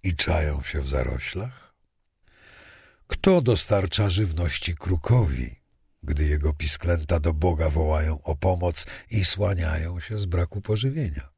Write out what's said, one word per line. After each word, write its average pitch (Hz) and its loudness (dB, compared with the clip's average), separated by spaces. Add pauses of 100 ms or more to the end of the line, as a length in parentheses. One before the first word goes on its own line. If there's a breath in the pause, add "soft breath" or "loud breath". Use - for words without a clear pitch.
i 85 -2
czają 76 0
się - -4
w 67 -4
zaroślach? 67 -4 (1300 loud breath)
Kto 185 4
dostarcza 104 2
żywności 85 -2
krukowi, 78 0 (460)
gdy 73 0
jego 76 2
pisklęta 80 0
do 80 2
Boga 78 2
wołają 78 0
o 73 -2
pomoc 90 0 (240 loud breath)
i 107 2
słaniają 85 0
się 107 -8
z 98 -2
braku 87 -2
pożywienia? 107 -2